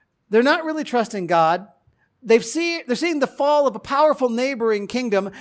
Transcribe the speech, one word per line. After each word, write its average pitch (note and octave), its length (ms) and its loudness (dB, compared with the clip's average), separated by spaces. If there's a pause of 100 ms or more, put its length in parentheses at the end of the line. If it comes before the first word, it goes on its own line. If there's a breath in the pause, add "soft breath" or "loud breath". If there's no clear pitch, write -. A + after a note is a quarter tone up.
(320)
they're A3 100 6
not D#4+ 240 2
really D#4 180 -4
trusting G#3+ 440 -4
God. E3+ 400 2 (560)
They've A#3 200 4
see-, E4+ 380 -4
they're B3 140 -4
seeing D#4+ 240 -2
the C4 80 0
fall D4 400 2
of G#3 80 -2
a G#3+ 40 -14
powerful C#4+ 480 2
neighboring A3+ 600 -2
kingdom. G3+ 420 -2 (120)